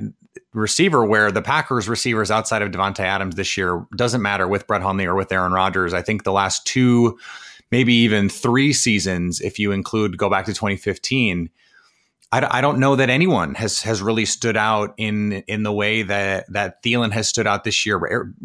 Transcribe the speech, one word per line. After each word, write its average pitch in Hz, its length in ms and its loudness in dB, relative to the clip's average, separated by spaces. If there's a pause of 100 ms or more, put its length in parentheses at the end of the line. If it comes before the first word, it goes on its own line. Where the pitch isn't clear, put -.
(520)
receiver, 123 520 2
where 107 280 4
the 92 100 0
Packers 127 460 -2
receivers 110 420 -2
outside 110 320 0
of 101 80 -2
Davante 98 300 -2
Adams 95 340 -2
this 95 220 -4
year, 90 280 0 (120)
doesn't 120 260 0
matter 101 240 0
with 98 200 -2
Brett 101 160 0
Hundley 98 220 0
or 90 120 0
with 98 160 -2
Aaron 92 200 0
Rodgers. 92 400 0
I 90 80 0
think 107 220 -4
the 98 100 -2
last 98 320 0
two, 120 540 4 (540)
maybe 123 200 4
even 107 360 4
three 131 440 2
seasons, 92 680 -2
if - 180 -8
you 101 140 0
include, 98 440 -2
go 98 140 0
back 95 160 0
to 104 80 -4
twenty 101 220 -4
fifteen, 95 760 -2 (800)
I 123 100 2
d-, - 100 0
I 123 100 0
don't 143 180 2
know 135 160 4
that 127 160 4
anyone 123 440 2
has, - 280 -2
has 107 180 -2
really 110 260 0
stood 113 300 -2
out 107 400 0
in, 104 360 -2 (160)
in 107 160 -4
the 104 80 -2
way 104 300 0
that, 98 500 -2
that 101 300 -4
Thielen 120 300 0
has 110 140 -2
stood 110 200 0
out 101 180 0
this - 200 -2
year. 104 120 0
Er-, 87 360 -4 (120)